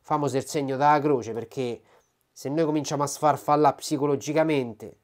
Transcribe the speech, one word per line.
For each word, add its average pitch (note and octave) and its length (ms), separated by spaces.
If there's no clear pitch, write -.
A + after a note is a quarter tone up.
famoso D3 360
il B2+ 100
segno C3+ 300
della D3 240
croce, C3 320
perché B2 480
se - 180
noi D#3 160
cominciamo D3 380
a C#3 60
sfarfallare D3 680
psicologicamente C#3+ 1300